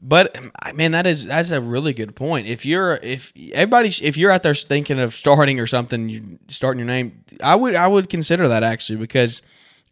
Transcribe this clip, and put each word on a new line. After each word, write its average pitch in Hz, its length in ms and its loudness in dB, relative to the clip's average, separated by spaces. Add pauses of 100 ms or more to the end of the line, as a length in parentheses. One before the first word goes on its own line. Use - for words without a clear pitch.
But, 165 380 2
um, 131 140 -18 (100)
I, - 80 -10
man, 160 220 -2
that 175 160 0
is, 147 180 -2
that's 165 240 -2
a 151 100 0
really 131 320 -4
good 110 220 -8
point. 135 320 -4
If 117 180 -8
you're, 170 380 0
if 127 300 -10 (200)
everybody, 220 380 4
sh-, - 120 -4
if 143 140 0
you're 180 140 4
out 185 140 2
there 151 100 4
thinking 143 460 -2
of 117 120 -2
starting 143 460 4
or 117 80 -2
something, 120 420 -4
you 110 380 -12
starting 131 320 -4
your 120 80 -6
name, 123 380 -6 (180)
I 160 140 4
would, 240 180 0
I 175 140 4
would 190 200 2
consider 170 380 0
that 117 160 2
actually 113 360 -4
because, 117 440 0 (500)